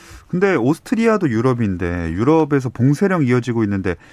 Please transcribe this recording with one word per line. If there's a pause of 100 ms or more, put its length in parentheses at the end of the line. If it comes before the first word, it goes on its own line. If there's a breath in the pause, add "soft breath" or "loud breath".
(320 loud breath)
근데
오스트리아도
유럽인데
유럽에서
봉쇄령
이어지고
있는데 (160 soft breath)